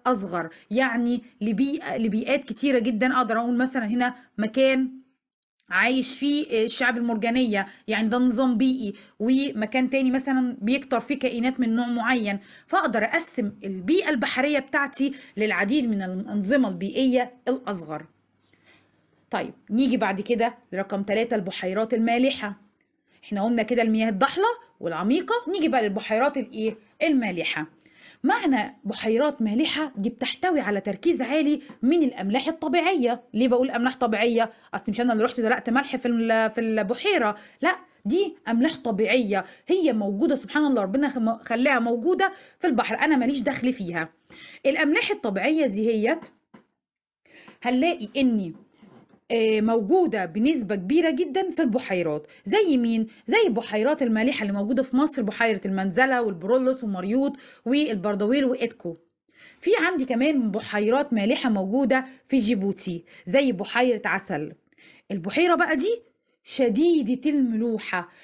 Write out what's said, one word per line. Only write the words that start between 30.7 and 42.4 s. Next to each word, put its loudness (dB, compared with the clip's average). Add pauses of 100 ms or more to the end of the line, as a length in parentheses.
تركيز 0
عالي 0 (200)
من 4
الأملاح 0
الطبيعية. 0 (100)
ليه 2
بقول 2
أملاح 0
طبيعية؟ 2 (220)
أصل -6
مش -2
أنا 2
اللي 2
رحت -2
دلقت 0
ملح -2
في -4
ال-، 2
في -4
البحيرة، 0 (260)
لا، 2 (300)
دي 0 (120)
أملاح 2
طبيعية 0 (220)
هي 2
موجودة، 0
سبحان 0
الله، 2
ربنا 0
خم-، -2
خلاها 2
موجودة 0 (280)